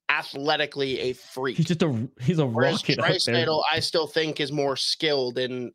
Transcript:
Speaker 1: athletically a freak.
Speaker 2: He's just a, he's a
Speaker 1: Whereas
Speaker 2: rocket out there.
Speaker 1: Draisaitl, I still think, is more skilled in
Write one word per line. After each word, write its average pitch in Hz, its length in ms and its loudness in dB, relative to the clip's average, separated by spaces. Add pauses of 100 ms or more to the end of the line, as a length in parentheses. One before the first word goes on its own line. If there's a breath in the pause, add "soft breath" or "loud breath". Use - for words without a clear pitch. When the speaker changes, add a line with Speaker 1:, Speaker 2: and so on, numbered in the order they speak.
Speaker 1:
athletically 143 880 0
a 127 140 -2
freak. 131 440 -6
Speaker 2:
He's 165 80 4
just 170 160 0
a, 127 260 0 (140)
he's 160 160 2
a 151 80 4
Speaker 1:
Whereas 127 380 2
Speaker 2:
rocket - 160 0
out - 60 0 (200)
there. 123 220 2
Speaker 1:
Draisaitl, 156 140 0 (100)
I 160 80 0
still 160 260 0
think, 156 340 -2
is 143 120 -2
more 139 240 0
skilled 131 640 -2
in 127 360 -4